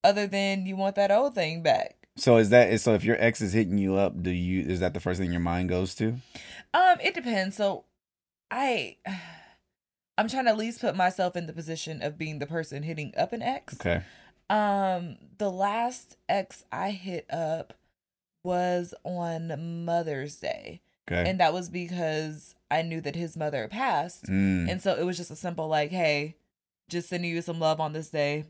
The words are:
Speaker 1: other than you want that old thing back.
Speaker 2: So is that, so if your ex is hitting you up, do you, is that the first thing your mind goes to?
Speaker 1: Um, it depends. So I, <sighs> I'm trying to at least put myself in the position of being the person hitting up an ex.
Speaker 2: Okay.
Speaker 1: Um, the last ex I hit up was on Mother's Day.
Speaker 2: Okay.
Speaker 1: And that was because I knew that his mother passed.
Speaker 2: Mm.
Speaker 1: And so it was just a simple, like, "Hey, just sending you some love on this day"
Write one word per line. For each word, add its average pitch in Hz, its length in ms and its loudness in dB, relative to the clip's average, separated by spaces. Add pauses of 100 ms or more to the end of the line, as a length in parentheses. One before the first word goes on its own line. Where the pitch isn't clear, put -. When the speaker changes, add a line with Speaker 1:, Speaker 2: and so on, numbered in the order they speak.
Speaker 1:
other 202 240 4
than 196 400 -2
you 190 100 -4
want 196 200 0
that 202 140 4
old 240 240 2
thing 165 280 -2
back. - 340 2 (200)
Speaker 2:
So 120 200 6
is 107 140 8
that, 113 300 8
so 113 140 4
if 101 80 4
your 110 180 4
ex 113 200 4
is 98 140 -2
hitting 101 220 2
you 95 200 2
up, 92 260 2
do 90 80 0
you, 90 320 0
is 85 180 -2
that 87 140 0
the 87 60 -4
first 90 200 -2
thing 87 120 0
your 87 80 0
mind 87 280 0
goes 90 280 0
to? 117 240 -2 (520)
Speaker 1:
Um, 359 300 6
it 381 120 0
depends. 214 420 -2
So 196 280 -2 (680)
I, 233 500 -2
<sighs> - 1120 -14
I'm 220 120 0
trying 254 160 -2
to 240 60 6
at 214 60 4
least 226 240 -6
put 190 140 0
myself 185 400 0
in 170 140 -6
the - 40 -12
position 160 500 -8
of 147 140 -4
being 156 220 -6
the 143 80 -6
person 160 380 -6
hitting 151 320 -8
up - 160 0
an 226 100 -8
ex. 247 320 -6
Speaker 2:
Okay. 87 280 0 (460)
Speaker 1:
Um, 196 680 0 (220)
the 202 120 0
last 214 680 -2 (120)
ex 196 420 -2
I 190 200 -4
hit 185 420 -8
up 165 420 -4 (720)
was 180 580 0
on 170 840 -6
Mother's 156 520 -2
Day. - 460 -8 (280)
Speaker 2:
Okay. 170 180 2
Speaker 1:
And 185 120 0
that 160 120 6
was 175 160 -4
because 160 840 -4 (160)
I 156 120 2
knew 165 180 -4
that 143 160 -6
his 170 200 -6
mother 147 300 -2
passed. 196 600 -2
Speaker 2:
Mm. 95 440 2
Speaker 1:
And 185 120 -2
so 190 120 2
it 156 100 -2
was 180 120 -2
just 170 160 -10
a 156 40 -10
simple, 165 300 -6
like, 151 240 0
"Hey, 156 460 0 (520)
just 170 200 -4
sending 175 220 -4
you 170 120 -2
some 165 160 -6
love 156 220 2
on 156 120 -2
this 156 180 -8
day" 147 400 0